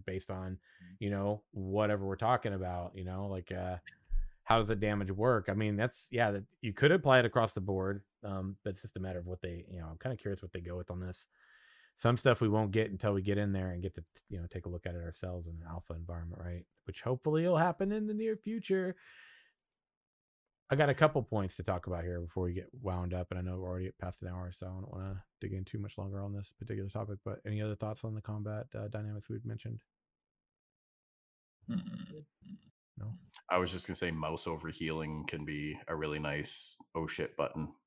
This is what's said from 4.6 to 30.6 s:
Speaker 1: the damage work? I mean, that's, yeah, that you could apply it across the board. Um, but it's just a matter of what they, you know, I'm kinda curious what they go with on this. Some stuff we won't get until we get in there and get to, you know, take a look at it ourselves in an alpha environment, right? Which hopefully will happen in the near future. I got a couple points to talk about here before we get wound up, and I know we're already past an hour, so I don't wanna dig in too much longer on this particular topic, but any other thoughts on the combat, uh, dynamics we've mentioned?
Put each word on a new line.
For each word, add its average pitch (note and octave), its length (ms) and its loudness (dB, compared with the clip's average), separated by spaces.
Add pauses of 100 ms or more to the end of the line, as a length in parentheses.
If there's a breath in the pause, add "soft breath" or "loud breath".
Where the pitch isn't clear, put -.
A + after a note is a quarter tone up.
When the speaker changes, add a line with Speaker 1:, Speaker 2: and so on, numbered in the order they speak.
Speaker 1:
the G#2+ 80 2
damage G2+ 360 2
work? A2 360 4
I F#2+ 60 2
mean, G#2 220 4
that's, A2+ 340 0
yeah, A#2 220 4
that G2+ 120 -2 (180)
you A2 120 0
could D3 180 8
apply C#3 280 10
it A#2 60 8
across A2+ 280 4
the G#2 80 -2
board. G2 420 0 (200)
Um, G2 400 -4
but G#2 80 -2
it's F#2 100 -12
just - 140 -12
a G2 40 -4
matter F#2 200 -4
of F2 60 -6
what F2+ 160 -6
they, F2 280 -6
you F2+ 100 -8
know, D#2+ 80 -6
I'm E2 100 -10
kinda B2+ 180 -4
curious G2+ 260 -4
what F2+ 100 -10
they F2+ 100 -6
go F2+ 140 -6
with F2+ 140 -6
on F2+ 100 -6
this. F#2 280 -8 (680 soft breath)
Some A#2+ 220 4
stuff B2 240 6
we A2+ 80 8
won't G#2 220 4
get A2 180 4
until G2+ 240 2
we G2 80 2
get G2+ 160 4
in G2+ 140 2
there F#2 200 0
and F2 100 -4
get F#2+ 140 -4
to, E2+ 80 -10 (260)
you F#2+ 100 -6
know, E2+ 80 -6
take - 180 -8
a F2 40 -4
look F2 160 -6
at F2 100 -4
it E2+ 60 -6
ourselves F2 460 -6
in E2+ 80 -10
an E2 120 -12
alpha E2 260 -10
environment, E2+ 480 -8
right? F2 240 -8 (200)
Which - 160 -8
hopefully D3+ 440 2
will F3 120 6
happen F3+ 340 2
in G#3+ 160 0
the G#3+ 60 -2
near A3 220 0
future. F#3+ 600 0 (1700 soft breath)
I C#3 60 4
got C#3+ 120 8
a C#3 60 6
couple D3 280 6
points G2+ 340 0
to F#2+ 60 -6
talk F2+ 240 0
about E2+ 180 0
here F2 180 -2
before F2+ 220 0
we F2+ 100 2
get - 180 -6
wound F2+ 400 -2
up, F2+ 180 -2
and F#2 80 -2
I F2+ 40 -2
know F2+ 160 -2
we're F#2 100 -4
already F#2 240 -2
past - 300 -8
an F#2+ 60 -6
hour, F2+ 220 -6
so F#2 160 -10
I F#2 40 -6
don't F#2 200 -8
wanna F#2+ 340 -6 (160)
dig G#2+ 120 -4
in G2 120 -2
too - 140 -6
much G#2 200 -6
longer G2 240 -4
on G2+ 100 -4
this G2+ 200 -8
particular G2+ 360 -6
topic, G#2 340 -4
but - 220 -6
any G#2+ 160 0
other G#2+ 160 -2
thoughts G#2+ 260 -4
on A2 120 -4
the G#2+ 80 -6
combat, G#2+ 520 -4
uh, G#2+ 140 -4
dynamics G#2 400 -6
we've A2+ 160 -6
mentioned? A2+ 400 -6 (1800)